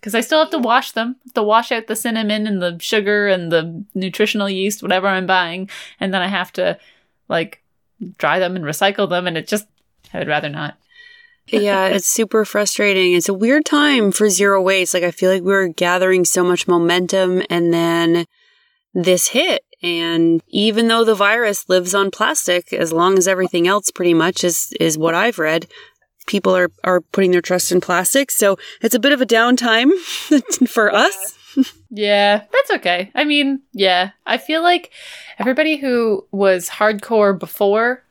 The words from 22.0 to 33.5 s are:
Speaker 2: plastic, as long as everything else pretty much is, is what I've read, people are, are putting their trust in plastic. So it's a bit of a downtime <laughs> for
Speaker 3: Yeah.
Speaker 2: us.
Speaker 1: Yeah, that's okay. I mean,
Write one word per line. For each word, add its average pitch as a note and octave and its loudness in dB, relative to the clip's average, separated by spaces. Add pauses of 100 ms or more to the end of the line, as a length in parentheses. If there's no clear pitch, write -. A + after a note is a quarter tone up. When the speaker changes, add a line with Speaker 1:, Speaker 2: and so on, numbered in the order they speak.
Speaker 2:
plastic, G#3+ -2
as E3 -4
long F3+ 2
as F3+ 2
everything F#3 0
else G3 0
pretty F3 0
much E3 0
is, - -4
is E3 0
what E3 -2
I've G#3 -2
read, D#3+ -2 (600)
people F#3+ 0
are, F3+ 0 (140)
are F3+ 2
putting F#3 0
their F3 2
trust F3+ -2
in F3+ 2
plastic. F3+ 0
So G3 2 (240)
it's A3+ -2
a A#3+ 2
bit C4+ 4
of C#4+ 2
a B3+ 2
downtime A#3 2
<laughs> - 0
for G#3 2
Speaker 3:
Yeah. G3+ 2
Speaker 2:
us. - 0 (520)
Speaker 1:
Yeah, G3+ 2 (100)
that's C5+ 2
okay. F#3 -2
I D4 0
mean, C#4+ 0 (100)